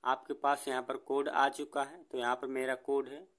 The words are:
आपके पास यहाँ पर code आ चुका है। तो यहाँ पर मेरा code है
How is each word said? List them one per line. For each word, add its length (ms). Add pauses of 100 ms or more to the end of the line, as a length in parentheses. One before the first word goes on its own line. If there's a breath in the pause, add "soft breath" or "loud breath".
आपके 320
पास 320
यहाँ 160
पर 160
code 300
आ 220
चुका 320
है। 200
तो 140
यहाँ 180
पर 140
मेरा 280
code 320
है 180 (120)